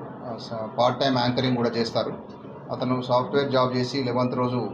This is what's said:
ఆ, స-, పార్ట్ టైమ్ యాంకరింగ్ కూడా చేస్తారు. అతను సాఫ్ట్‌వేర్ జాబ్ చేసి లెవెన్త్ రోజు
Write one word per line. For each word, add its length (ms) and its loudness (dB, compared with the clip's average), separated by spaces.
ఆ, 400 -10
స-, 360 -8
పార్ట్ 220 4
టైమ్ 180 2
యాంకరింగ్ 400 2
కూడా 120 2
చేస్తారు. 440 0
అతను 300 0
సాఫ్ట్‌వేర్ 500 2
జాబ్ 260 4
చేసి 260 -2
లెవెన్త్ 320 0
రోజు 380 0